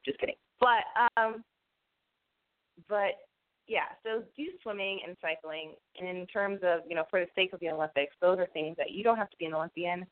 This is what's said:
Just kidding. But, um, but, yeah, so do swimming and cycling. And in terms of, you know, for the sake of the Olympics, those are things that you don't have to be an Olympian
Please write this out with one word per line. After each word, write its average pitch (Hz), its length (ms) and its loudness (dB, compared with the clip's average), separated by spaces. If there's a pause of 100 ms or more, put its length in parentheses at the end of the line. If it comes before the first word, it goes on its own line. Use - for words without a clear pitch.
Just 139 140 -4
kidding. - 180 -2 (240)
But, 233 240 6 (320)
um, 220 260 2 (1500)
but, 202 240 2 (540)
yeah, 196 280 -2 (100)
so 220 180 -2 (140)
do 285 80 -8 (180)
swimming 196 440 -4
and 175 160 -12
cycling. 160 500 -6 (260)
And 180 80 -8
in 180 200 -6
terms 196 360 -2
of, 170 240 2
you 170 80 -8
know, 160 140 0
for 190 120 2
the 175 140 0
sake 185 200 2
of 175 60 -12
the 165 100 -2
Olympics, 156 500 -2
those 180 180 6
are 180 140 2
things 156 240 -4
that - 140 -2
you 196 120 -6
don't 233 140 4
have 208 140 -4
to - 80 -20
be 170 80 -6
an 160 80 -6
Olympian 175 580 -4